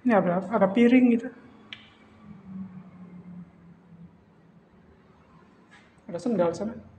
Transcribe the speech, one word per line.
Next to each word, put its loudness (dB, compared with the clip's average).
Ini 2
ada, 0
ada 2
piring 6
gitu. -2
Ada -8
sendal 0
sana. -8